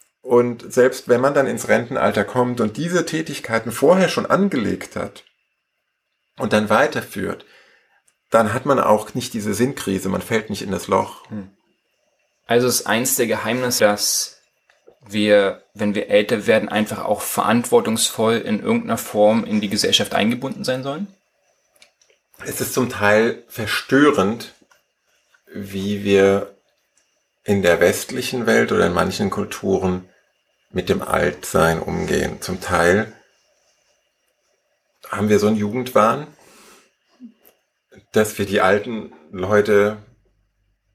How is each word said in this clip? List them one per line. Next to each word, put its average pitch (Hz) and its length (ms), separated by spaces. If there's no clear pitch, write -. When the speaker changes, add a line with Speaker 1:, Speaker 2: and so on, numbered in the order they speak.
Speaker 1:
Und 120 520
selbst 131 340
wenn 120 140
man 143 140
dann 135 120
ins 113 220
Rentenalter 110 560
kommt 123 360
und 107 160
diese 170 300
Tätigkeiten 120 640
vorher 170 380
schon - 180
angelegt 143 720
hat - 260
und 107 120
dann 107 160
weiterführt, 107 760
dann 110 220
hat 127 140
man 135 140
auch - 340
nicht 123 200
diese 104 200
Sinnkrise, 101 540
man 92 140
fällt 110 280
nicht 101 120
in 101 100
das 92 160
Loch. 104 420
Speaker 2:
Hm. 98 200
Also 120 180
ist - 220
eins 113 260
der 120 140
Geheimnisse, 113 560
dass - 560
wir, 104 540
wenn 104 200
wir 104 160
älter 104 380
werden, 107 200
einfach 104 360
auch 107 180
verantwortungsvoll 113 1160
in 104 220
irgendeiner 117 380
Form 107 460
in 104 160
die 104 80
Gesellschaft - 480
eingebunden 123 480
sein 127 180
sollen? 151 240
Speaker 1:
Es 135 160
ist - 140
zum 123 140
Teil 107 580
verstörend, 135 1080
wie 98 480
wir 98 540
in 98 180
der 87 160
westlichen 120 680
Welt 113 260
oder 92 160
in 87 40
manchen 92 380
Kulturen 95 800
mit 90 160
dem 90 120
Altsein 80 800
umgehen. 82 600
Zum 92 180
Teil 92 520
haben 101 200
wir 104 100
so 101 80
einen 110 100
Jugendwahn, 117 720
dass 107 260
wir 101 80
die 98 140
alten 101 520
Leute 104 680